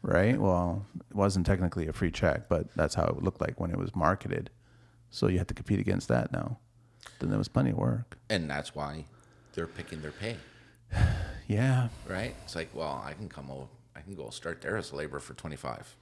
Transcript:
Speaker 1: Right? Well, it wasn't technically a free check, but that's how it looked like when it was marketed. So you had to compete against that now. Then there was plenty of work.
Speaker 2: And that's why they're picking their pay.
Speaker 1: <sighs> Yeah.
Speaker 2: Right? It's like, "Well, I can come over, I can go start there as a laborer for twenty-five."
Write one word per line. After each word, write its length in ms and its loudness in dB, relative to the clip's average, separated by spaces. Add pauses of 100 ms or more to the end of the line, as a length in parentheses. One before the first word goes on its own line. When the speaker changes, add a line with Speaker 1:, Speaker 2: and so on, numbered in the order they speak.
Speaker 1:
Right? 380 4
Well, 460 2 (240)
it 60 -6
wasn't 280 4
technically 440 2
a 40 -4
free 200 2
check, 360 2
but 280 0
that's 180 2
how 120 4
it 180 0
looked 160 0
like 180 -2
when 140 -2
it 60 -2
was 180 -4
marketed. 540 2 (600)
So 160 0
you 120 4
had 100 0
to 60 -6
compete 260 0
against 260 0
that 240 2
now. 280 -4 (600)
Then 120 -2
there 80 2
was 100 0
plenty 220 2
of 80 0
work. 380 0 (120)
Speaker 2:
And 200 0
that's 280 -6
why 300 -6 (480)
they're 120 -4
picking 360 -12
their 100 -8
pay. 240 -6 (560)
Speaker 1:
<sighs> 40 -2 (520)
Yeah. 400 4 (200)
Speaker 2:
Right? 260 -4 (100)
It's 100 -12
like, 180 -4
"Well, 320 -4
I 100 -8
can 140 -10
come 220 -12
over, 160 -10 (300)
I 60 -16
can 120 -14
go 160 -12
start 320 -8
there 140 -2
as 160 -6
a 40 -10
laborer 240 -6
for 140 -14
twenty-five." 680 -10